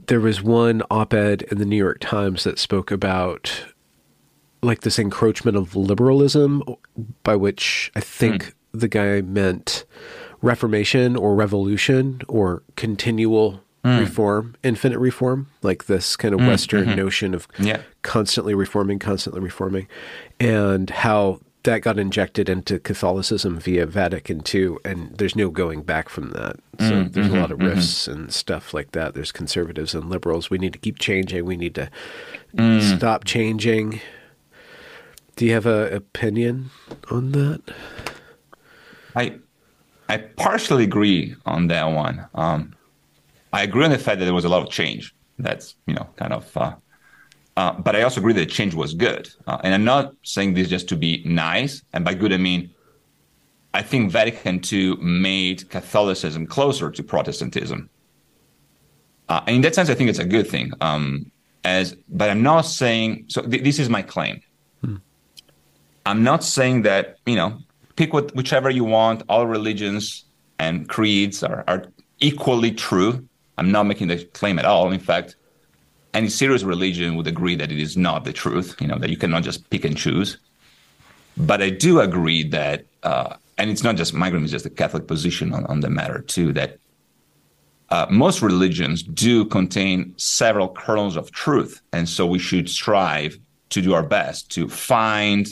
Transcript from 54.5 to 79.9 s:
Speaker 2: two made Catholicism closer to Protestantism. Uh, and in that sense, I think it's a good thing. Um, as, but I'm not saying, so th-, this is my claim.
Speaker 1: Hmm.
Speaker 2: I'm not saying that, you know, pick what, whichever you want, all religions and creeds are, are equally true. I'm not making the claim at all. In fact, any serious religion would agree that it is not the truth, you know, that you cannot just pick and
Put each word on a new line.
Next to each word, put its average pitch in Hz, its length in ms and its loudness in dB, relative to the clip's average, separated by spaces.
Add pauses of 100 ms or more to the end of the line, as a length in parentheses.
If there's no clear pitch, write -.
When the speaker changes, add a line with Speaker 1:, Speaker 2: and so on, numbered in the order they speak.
Speaker 2:
two 95 360 0
made 92 720 -2
Catholicism 90 800 -2
closer 135 440 0
to - 120 -12
Protestantism. - 840 -6 (1400)
Uh, 82 200 0
and 117 100 2
in 131 60 6
that 165 120 2
sense, 175 140 2
I 127 60 4
think 127 140 2
it's 87 100 0
a 85 60 -2
good 98 220 2
thing. 62 240 -4 (100)
Um, 73 500 -2 (320)
as, 92 320 0 (140)
but 104 200 0
I'm 104 140 2
not 156 180 6
saying, 113 640 -2
so - 140 -4
th-, 120 220 -2
this 143 160 2
is 127 100 0
my 107 120 0
claim. 67 400 -6 (420)
Speaker 1:
Hmm. 110 120 -6 (1080)
Speaker 2:
I'm 107 180 2
not 139 200 4
saying 127 400 2
that, 98 420 0
you 120 100 0
know, 95 240 -2 (360)
pick 156 180 2
what, 143 220 0
whichever 127 340 2
you 127 140 0
want, 110 460 2
all 117 160 4
religions 107 800 -4 (340)
and 80 280 -4
creeds 101 560 0
are, - 240 -4
are 92 180 0 (340)
equally 127 520 2
true. 110 560 0 (300)
I'm 92 140 2
not 104 120 4
making 101 240 0
the 85 160 -2 (100)
claim 101 240 -2
at 67 80 0
all. 90 260 4
In 92 80 -2
fact, 87 360 -2 (800)
any 110 160 0
serious 131 340 2
religion 87 520 -2
would 82 120 -4
agree 85 280 -2
that 73 160 -6
it 76 80 -4
is 76 160 -4
not 82 300 0
the - 80 -6
truth, - 480 -4
you 73 60 -4
know, 76 100 -2
that - 120 -4
you 82 80 -4
cannot 85 260 0
just - 260 -8
pick - 160 -4
and 76 100 0